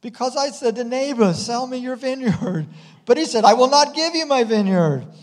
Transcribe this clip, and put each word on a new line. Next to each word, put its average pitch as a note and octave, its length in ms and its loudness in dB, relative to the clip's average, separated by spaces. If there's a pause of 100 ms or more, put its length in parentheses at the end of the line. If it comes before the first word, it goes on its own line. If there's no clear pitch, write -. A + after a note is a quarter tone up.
Because B3 360 -6
I C#4 140 -2
said A#3 260 -4
to B3 80 -4
Nabal, A#3+ 500 0
Sell A#3+ 320 -6
me B3+ 120 -8
your B3+ 180 -8
vineyard. B3 680 -4 (400)
But A#3 120 4
he D#4+ 60 -2
said, A3 200 -2
I G#3+ 100 8
will B3+ 160 4
not C#4+ 240 4
give D#4+ 200 -4
you D#4+ 120 -2
my C4+ 180 2
vineyard. F#3 640 0 (160)